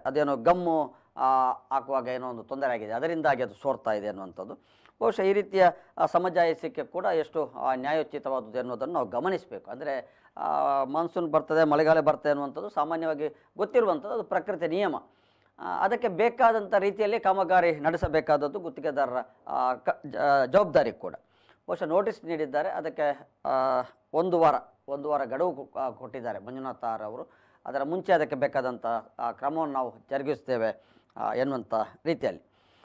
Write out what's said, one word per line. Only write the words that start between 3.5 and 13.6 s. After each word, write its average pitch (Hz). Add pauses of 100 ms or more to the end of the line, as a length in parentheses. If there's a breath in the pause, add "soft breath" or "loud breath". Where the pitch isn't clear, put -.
ಸೋರ್ತಾ 127
ಇದೆ 104
ಅನ್ನುವಂಥದ್ದು. 95 (480 soft breath)
ಬಹುಶಃ 220
ಈ 190
ರೀತಿಯ, 190 (280 loud breath)
ಆ, 165
ಸಮಜಾಯಿಸಕ್ಕೆ 165
ಕೂಡ 180
ಎಷ್ಟು, 156
ಆ, 135
ನ್ಯಾಯೋಚಿತವಾದುದು 131
ಎನ್ನುವುದನ್ನು 127
ನಾವು 139
ಗಮನಿಸಬೇಕು. 120
ಅಂದರೆ, 135 (160)
ಆ, 143
ಮಾನ್ಸೂನ್ 165
ಬರ್ತದೆ, 156
ಮಳೆಗಾಲ 156
ಬರ್ತದೆ 147
ಅನ್ನುವಂಥದ್ದು 143
ಸಾಮಾನ್ಯವಾಗಿ 156 (280 soft breath)
ಗೊತ್ತಿರುವಂಥದ್ದು, 208